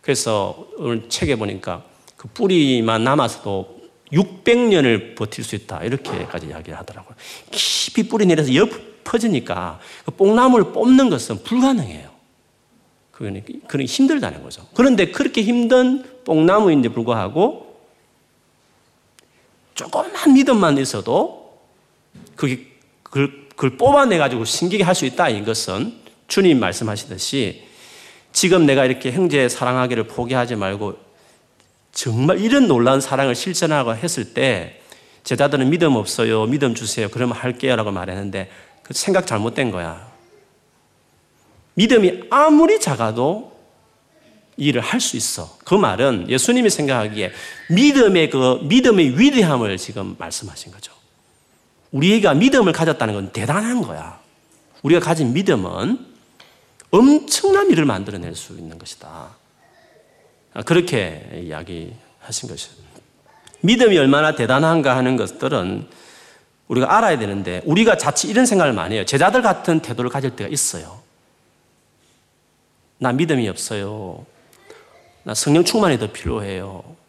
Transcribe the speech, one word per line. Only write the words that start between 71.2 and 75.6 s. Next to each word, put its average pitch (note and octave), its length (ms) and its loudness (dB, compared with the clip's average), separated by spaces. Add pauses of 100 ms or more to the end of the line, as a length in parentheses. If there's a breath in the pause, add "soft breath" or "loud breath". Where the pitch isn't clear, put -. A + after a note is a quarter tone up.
"나 B2+ 160 -2
믿음이 C#3 340 0
없어요. G2+ 800 -10 (1000 loud breath)
나 - 100 -10
성령 D3+ 300 2